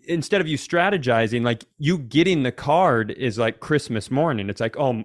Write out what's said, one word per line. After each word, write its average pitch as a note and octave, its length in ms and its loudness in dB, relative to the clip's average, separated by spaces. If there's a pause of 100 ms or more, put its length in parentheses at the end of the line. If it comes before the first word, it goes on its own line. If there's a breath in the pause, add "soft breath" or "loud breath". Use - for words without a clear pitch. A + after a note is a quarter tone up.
instead E3+ 320 0
of E3+ 80 -2
you D3+ 100 -2
strategizing, B2 840 0
like, A#2+ 220 -2 (120)
you D#3+ 200 0
getting D3+ 460 2
the B2 100 -2
card C#3 580 2
is A#2 260 -4
like A#2 220 -2
Christmas C#3 500 -2
morning. C3 400 0
It's G2+ 120 -6
like, A2+ 180 -4
"Oh, B2 260 -2